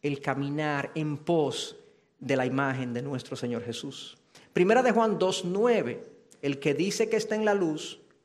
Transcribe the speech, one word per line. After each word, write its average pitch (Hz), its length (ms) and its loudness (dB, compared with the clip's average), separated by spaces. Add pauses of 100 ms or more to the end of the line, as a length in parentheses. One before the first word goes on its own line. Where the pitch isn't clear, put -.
el 143 200 -4
caminar 143 720 -2
en 151 220 -2
pos 147 600 -2 (440)
de 131 160 0
la 127 100 0
imagen 131 480 -2
de 120 80 -4
nuestro 135 320 -8
Señor 120 300 -4
Jesús. - 520 -10 (360)
Primera 214 320 6
de 247 80 6
Juan 220 260 4
dos 185 260 2
nueve, 185 640 0 (340)
"El 139 200 -2
que 147 120 2
dice 190 360 0
que 220 80 0
está - 180 0
en 214 100 0
la 208 100 4
luz 165 440 -2 (260)